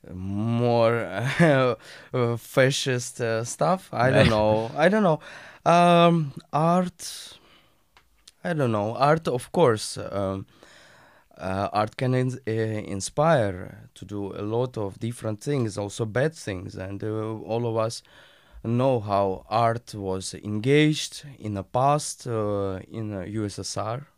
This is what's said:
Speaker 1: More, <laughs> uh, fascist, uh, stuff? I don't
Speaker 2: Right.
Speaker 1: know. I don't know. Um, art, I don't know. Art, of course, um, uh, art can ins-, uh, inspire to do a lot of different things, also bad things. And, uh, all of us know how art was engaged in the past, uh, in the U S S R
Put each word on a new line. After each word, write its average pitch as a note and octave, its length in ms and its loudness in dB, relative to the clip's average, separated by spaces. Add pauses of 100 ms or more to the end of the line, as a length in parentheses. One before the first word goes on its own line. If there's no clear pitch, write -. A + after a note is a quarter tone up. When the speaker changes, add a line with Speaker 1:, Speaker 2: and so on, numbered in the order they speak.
(140)
Speaker 1:
More, A#2 800 2
<laughs> A2 440 -4 (720)
uh, A#2+ 240 0
fascist, B2+ 840 0
uh, A2+ 240 -2
stuff? E3+ 480 -2
I A#2+ 180 2
don't - 60 4
Speaker 2:
Right. - 120 6
Speaker 1:
know. G#2+ 480 2
I E3 120 6
don't G#3+ 140 4
know. D#3+ 160 4 (460)
Um, E3+ 680 6 (180)
art, F3 880 -2 (1040)
I F3+ 100 -2
don't C3+ 200 2
know. G#2+ 220 -2
Art, D3+ 320 2
of B2 240 -4
course, B2 460 2
um, G2 480 -4 (920)
uh, F#2+ 360 -4
art G#2+ 240 -2
can B2+ 160 0
ins-, B2+ 340 -2
uh, A2 40 -4
inspire G#2+ 1400 -2
to - 100 -16
do G2+ 320 -8
a G#2 60 -6
lot A#2+ 340 -4
of G2+ 220 -8
different A2+ 420 -8
things, A#2+ 360 -4
also G2+ 280 -6
bad C3 300 -2
things. G2 400 -10
And, G2 280 -10
uh, A2 40 -6 (440)
all A#2 140 0
of A2+ 100 -2
us A2+ 280 -2 (600)
know B2 360 2
how G2+ 500 0
art A#2 460 0
was F#2+ 400 -6
engaged C#3 880 0 (160)
in G#2 160 -6
the F#2+ 80 -4
past, C#3 640 -2
uh, G2+ 520 -2 (100)
in A2 200 -8
the F#2+ 220 -8
U G#2+ 140 -4
S G2+ 140 -8
S - 180 -8
R A2+ 300 -6 (100)